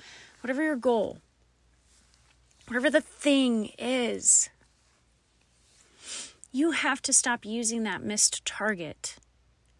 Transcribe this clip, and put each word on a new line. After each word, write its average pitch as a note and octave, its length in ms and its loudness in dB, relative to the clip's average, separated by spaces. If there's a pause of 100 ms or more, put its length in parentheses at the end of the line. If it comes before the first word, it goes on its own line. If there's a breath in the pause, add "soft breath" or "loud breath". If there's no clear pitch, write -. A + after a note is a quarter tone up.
(420 loud breath)
whatever C4 200 -2
your D#4 140 0
goal, A#3 420 0 (1500)
whatever B3 240 0
the D4+ 100 4
thing B3+ 800 2
is, A#3+ 680 0 (2000 loud breath)
you D4 200 2
have C#4 300 -2
to C4+ 100 -2
stop A#3+ 320 2
using A3+ 380 -4
that G3 200 -4
missed - 420 0
target F#3 720 -6 (640)